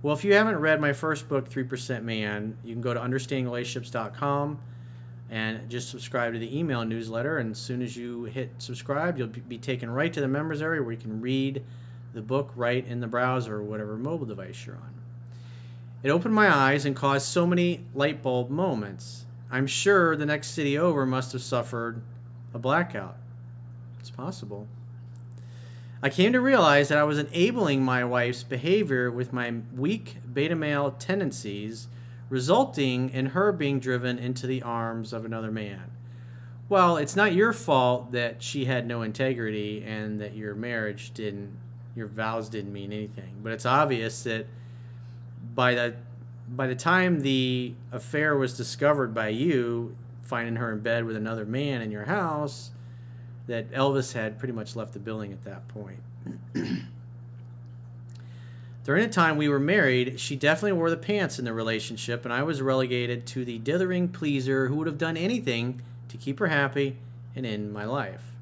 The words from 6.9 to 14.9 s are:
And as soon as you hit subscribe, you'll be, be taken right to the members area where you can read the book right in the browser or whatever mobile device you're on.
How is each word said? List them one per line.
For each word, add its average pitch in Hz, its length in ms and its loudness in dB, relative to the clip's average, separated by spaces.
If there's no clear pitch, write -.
And 113 140 -2
as 117 60 -8
soon 123 240 -4
as 117 140 -6
you 120 280 -8
hit 120 340 -6
subscribe, 143 580 -2
you'll 123 120 -2
be, 113 120 -10
be 117 180 -10
taken 123 320 -4
right 147 220 0
to 156 80 -2
the 135 80 2
members 147 320 -2
area 156 220 0
where 117 100 -2
you 113 60 -6
can 110 220 -6
read 131 440 0
the 110 80 -8
book 131 340 0
right 123 280 2
in 120 160 -4
the 123 60 -4
browser 120 500 2
or 107 60 -4
whatever 107 340 -4
mobile 143 300 -4
device 95 400 -10
you're 101 100 -12
on. - 180 -14